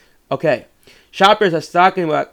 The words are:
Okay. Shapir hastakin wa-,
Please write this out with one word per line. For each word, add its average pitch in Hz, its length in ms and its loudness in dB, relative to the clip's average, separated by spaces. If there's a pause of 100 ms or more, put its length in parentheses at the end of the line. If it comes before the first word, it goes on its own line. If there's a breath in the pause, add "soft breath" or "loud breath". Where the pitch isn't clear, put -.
(320 soft breath)
Okay. 135 340 -2 (460 soft breath)
Shapir 202 400 2
hastakin 175 560 -2
wa-, 143 240 -2